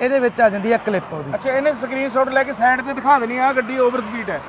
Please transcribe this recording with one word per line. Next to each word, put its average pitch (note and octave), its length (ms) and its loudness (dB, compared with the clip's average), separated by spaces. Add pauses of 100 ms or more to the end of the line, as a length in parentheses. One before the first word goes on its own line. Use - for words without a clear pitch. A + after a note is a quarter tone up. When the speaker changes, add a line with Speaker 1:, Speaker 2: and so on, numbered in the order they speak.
Speaker 1:
ਇਹਦੇ B3+ 180 2
ਵਿੱਚ B3 220 0
ਆ A3+ 80 8
ਜਾਂਦੀ G3+ 240 0
ਹੈ A#3 40 4
ਕਲਿੱਪ G3+ 360 -2
ਉਹਦੀ। C#3+ 220 -8
Speaker 2:
ਅੱਛਾ, C4 180 -2
ਇਹਨੇ C#4 200 2
ਸਕਰੀਨਸ਼ਾਟ C4 560 -2
ਲੈ C4+ 160 2
ਕੇ C4+ 80 -8
ਸਾਈਡ B3+ 280 2
ਤੇ C4+ 120 -6
ਦਿਖਾ C4 260 4
ਦੇਣੀ A#3+ 200 -2
ਆ, C4+ 140 2
ਗੱਡੀ B3+ 260 -2
ਓਵਰ B3 220 2
ਸਪੀਡ G#3+ 300 -8
ਹੈ। D#3 180 -4